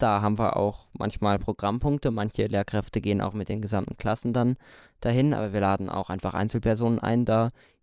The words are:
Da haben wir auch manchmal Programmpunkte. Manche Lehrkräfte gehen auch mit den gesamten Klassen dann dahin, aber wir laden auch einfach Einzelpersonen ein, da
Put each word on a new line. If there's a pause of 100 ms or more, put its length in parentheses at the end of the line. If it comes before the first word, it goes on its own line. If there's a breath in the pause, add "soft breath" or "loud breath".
Da
haben
wir
auch
manchmal
Programmpunkte.
Manche
Lehrkräfte
gehen
auch
mit
den
gesamten
Klassen
dann (440 loud breath)
dahin,
aber
wir
laden
auch
einfach
Einzelpersonen
ein,
da (320 soft breath)